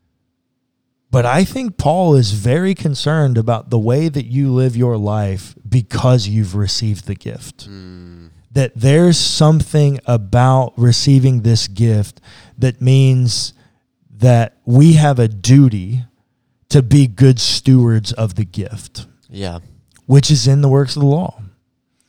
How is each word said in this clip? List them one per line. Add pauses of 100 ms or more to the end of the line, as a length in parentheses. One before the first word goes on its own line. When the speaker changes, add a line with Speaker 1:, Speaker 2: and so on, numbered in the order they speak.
(1120)
Speaker 1:
But
I
think
Paul
is
very
concerned
about
the
way
that
you
live
your
life (120)
because
you've
received
the
gift.
Speaker 2:
Mm. (200)
Speaker 1:
That
there's
something
about
receiving
this
gift (380)
that
means (560)
that
we
have
a
duty (640)
to
be
good
stewards
of
the
gift. (220)
Speaker 2:
Yeah. (460)
Speaker 1:
Which
is
in
the
works
of
the
law. (680)